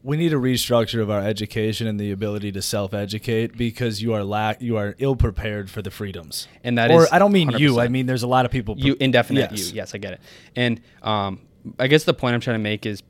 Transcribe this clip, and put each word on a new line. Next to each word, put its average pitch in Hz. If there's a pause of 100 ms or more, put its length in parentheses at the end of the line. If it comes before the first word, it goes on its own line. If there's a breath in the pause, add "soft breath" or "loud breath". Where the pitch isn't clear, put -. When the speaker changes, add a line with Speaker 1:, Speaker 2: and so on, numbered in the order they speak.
Speaker 1:
We 143
need 165
a 143
restructure 120
of 104
our 104
education 107
and 104
the 104
ability 104
to 95
self-educate, 107
because 113
you 117
are 104
lack, 107
you 117
are 104
ill-prepared 110
for 110
the 95
freedoms. 95 (160 soft breath)
Speaker 2:
And 120
that -
Speaker 1:
Or 165
Speaker 2:
is -
Speaker 1:
I 170
don't 202
mean 170
you. 117
I -
Speaker 2:
hundred 143
percent. 120
Speaker 1:
mean, 131
there's 127
a 123
lot 127
of 120
people. 110
Speaker 2:
You, 139
indefinite 120
Speaker 1:
Yes. 101
Speaker 2:
you. 107
Yes, 101
I -
get 98
it. - (340 loud breath)
And, 120 (220 soft breath)
um, 101 (400)
I 131
guess 151
the 165
point 120
I'm 117
trying 113
to 107
make 107
is 104